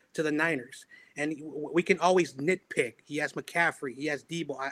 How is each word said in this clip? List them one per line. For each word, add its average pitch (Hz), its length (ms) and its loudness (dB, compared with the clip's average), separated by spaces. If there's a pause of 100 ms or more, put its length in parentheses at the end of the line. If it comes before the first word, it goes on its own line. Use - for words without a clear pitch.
(120)
to 165 100 -2
the 151 100 0
Niners. 151 520 -2 (320)
And 147 140 -2
w-, 156 200 -8
w-, 143 220 -6
we 170 100 4
can 190 180 4
always 175 340 4
nitpick. 143 600 -2 (100)
He 147 120 -8
has 147 160 -2
McCaffrey. 156 640 -2
He 135 120 -6
has 147 180 -2
Deebo, 151 360 -6
I, 139 120 -4